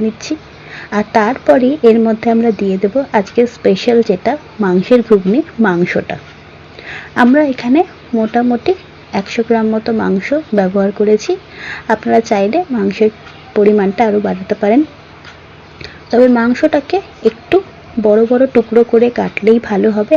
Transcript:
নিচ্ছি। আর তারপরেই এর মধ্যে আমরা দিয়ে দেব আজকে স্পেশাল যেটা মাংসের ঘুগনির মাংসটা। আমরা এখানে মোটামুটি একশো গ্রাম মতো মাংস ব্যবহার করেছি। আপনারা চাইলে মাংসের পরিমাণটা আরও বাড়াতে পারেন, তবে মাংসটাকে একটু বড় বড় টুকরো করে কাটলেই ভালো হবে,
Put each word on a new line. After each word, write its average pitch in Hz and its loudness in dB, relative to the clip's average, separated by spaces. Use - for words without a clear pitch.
নিচ্ছি। 220 -6
আর 214 -2
তারপরেই 254 2
এর 226 4
মধ্যে 226 -2
আমরা 226 2
দিয়ে 190 -2
দেব 202 -2
আজকে 214 -2
স্পেশাল 202 0
যেটা 208 -2
মাংসের 185 2
ঘুগনির 202 2
মাংসটা। 175 -2
আমরা 262 4
এখানে 254 0
মোটামুটি 240 -2
একশো - -8
গ্রাম 226 0
মতো 220 -4
মাংস 190 -2
ব্যবহার 196 0
করেছি। 214 0
আপনারা 226 0
চাইলে 214 0
মাংসের 202 0
পরিমাণটা 208 2
আরও 208 0
বাড়াতে 190 -6
পারেন, 214 0
তবে 247 4
মাংসটাকে 277 0
একটু - -4
বড় 214 4
বড় 247 2
টুকরো 226 2
করে 233 2
কাটলেই 214 0
ভালো 208 0
হবে, 214 -2